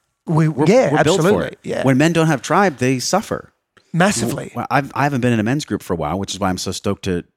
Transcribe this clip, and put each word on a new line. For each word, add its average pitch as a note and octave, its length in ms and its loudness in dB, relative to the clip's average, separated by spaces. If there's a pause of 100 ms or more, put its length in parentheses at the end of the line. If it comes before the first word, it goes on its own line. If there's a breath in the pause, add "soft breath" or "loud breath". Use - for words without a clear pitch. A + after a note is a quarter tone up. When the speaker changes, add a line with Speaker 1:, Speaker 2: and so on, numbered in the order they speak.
(260)
Speaker 1:
We, D#3+ 220 2
Speaker 2:
We're, D#3 180 0
Speaker 1:
yeah, G#3 260 4
Speaker 2:
we're D3 120 4
built E3+ 160 2
Speaker 1:
absolutely. F3 240 2
Speaker 2:
for - 80 -8
it. - 100 -16
Speaker 1:
Yeah. - 220 -4
Speaker 2:
When C3 120 4
men D#3 160 4
don't E3 140 2
have D3+ 160 0
tribe, F3 360 0
they B2+ 200 0
suffer. - 520 -4 (440)
Speaker 1:
Massively. E3 600 -2
Speaker 2:
Well, A#2+ 160 -6
I've, C#3 240 0
I C3+ 100 0
haven't C#3+ 180 0
been B2 100 2
in A2 80 2
a G#2 40 0
men's C3+ 200 -2
group - 180 -6
for F#2 120 -4
a - 20 -2
while, D#2+ 220 -4
which G2 160 -8
is F#2+ 60 -8
why G2 100 0
I'm F2+ 80 -4
so - 140 -6
stoked G2 320 -4
to, F2+ 200 -2 (120)